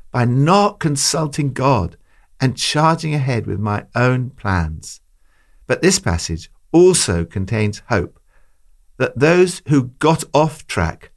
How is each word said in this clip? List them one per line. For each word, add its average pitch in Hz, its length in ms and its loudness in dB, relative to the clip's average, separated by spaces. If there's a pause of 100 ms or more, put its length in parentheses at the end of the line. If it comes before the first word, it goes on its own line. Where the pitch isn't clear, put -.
(120)
by 123 140 0
not 170 540 2
consulting 143 760 -2
God 127 440 0 (420)
and 127 180 0
charging 160 560 0
ahead 131 340 -2
with 101 120 -4
my 104 260 -4 (100)
own 127 360 0
plans. 82 680 -4 (640)
But - 160 -2
this 180 180 2
passage 82 520 -4 (200)
also 160 520 4
contains 104 640 -4
hope - 320 -2 (760)
that 127 200 -4
those 175 520 2
who 131 300 0
got 156 240 2 (100)
off 151 340 0
track - 500 -6